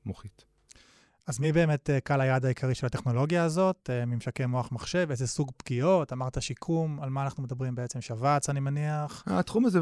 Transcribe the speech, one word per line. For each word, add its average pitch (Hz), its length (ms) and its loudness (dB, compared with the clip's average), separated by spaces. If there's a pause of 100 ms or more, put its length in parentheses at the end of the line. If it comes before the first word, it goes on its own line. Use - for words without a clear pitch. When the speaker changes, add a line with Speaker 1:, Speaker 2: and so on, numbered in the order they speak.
Speaker 1:
מוחית. - 400 -12 (840)
Speaker 2:
אז 135 120 -6
מי 156 120 2
באמת, 151 380 4
אה, 139 100 4
קהל 139 220 2
היעד 131 240 4
העיקרי 127 300 0
של - 100 -4
הטכנולוגיה 139 580 2
הזאת? 185 460 0
אה, 123 160 0
ממשקי 120 400 -4
מוח 123 260 -2
מחשב, 175 400 -2
איזה 127 160 -2
סוג 135 300 -2
פגיעות? 143 560 0
אמרת 127 280 -4
שיקום, 156 600 -2
על 139 80 -6
מה 139 140 -2
אנחנו 139 200 -6
מדברים 127 320 -4
בעצם? 123 260 -6
שבץ, 135 480 0
אני 139 100 -2
מניח? 147 680 -4
Speaker 1:
התחום 196 380 2
הזה, 185 160 6